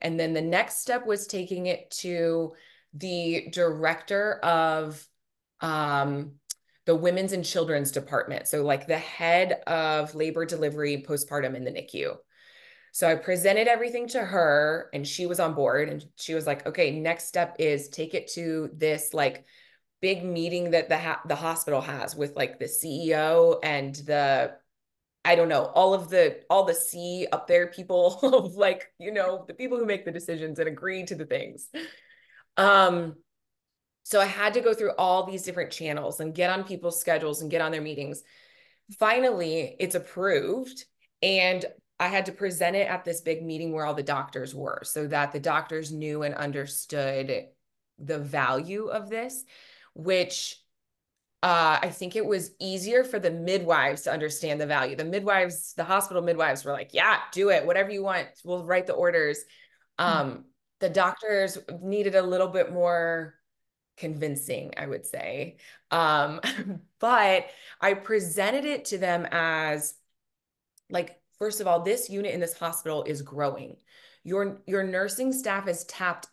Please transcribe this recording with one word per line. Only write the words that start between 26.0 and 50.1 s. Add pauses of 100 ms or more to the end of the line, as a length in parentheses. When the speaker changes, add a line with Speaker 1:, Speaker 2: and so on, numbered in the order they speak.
Speaker 1:
the,
all
the
C
up
there
people
<laughs>
of,
like,
you
know,
the
people
who
make
the
decisions
and
agree
to
the
things." (880)
Um, (880)
so
I
had
to
go
through
all
these
different
channels
and
get
on
people's
schedules
and
get
on
their
meetings. (800)
Finally,
it's
approved. (380)
And (360)
I
had
to
present
it
at
this
big
meeting
where
all
the
doctors
were,
so
that
the
doctors
knew
and
understood (540)
the
value
of
this, (480)
which, (840)